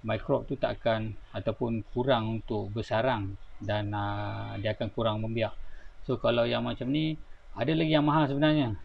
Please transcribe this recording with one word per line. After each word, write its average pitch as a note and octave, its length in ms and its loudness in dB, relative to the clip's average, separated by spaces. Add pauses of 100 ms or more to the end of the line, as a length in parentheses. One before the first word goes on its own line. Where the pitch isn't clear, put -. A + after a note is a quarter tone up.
microbe B2+ 400 0
tu - 80 -4
tak A2+ 240 -2
akan A2 400 0 (160)
ataupun A2 560 -2
kurang A#2 480 2
untuk G#2 320 -4
bersarang G#2+ 640 0 (240)
dan, G#2 320 -2
ah, G#2 720 -4
dia G#2+ 160 -2
akan A2+ 160 -4
kurang A2 240 0
membiak. A2+ 400 -2 (480)
So, A#2+ 160 0
kalau A#2 240 4
yang A#2 160 0
macam A#2+ 320 -2
ni, D#3 240 0 (400)
ada C#3 160 2
lagi D#3+ 160 4
yang D3+ 160 6
mahal D3+ 240 6
sebenarnya. C#3+ 540 4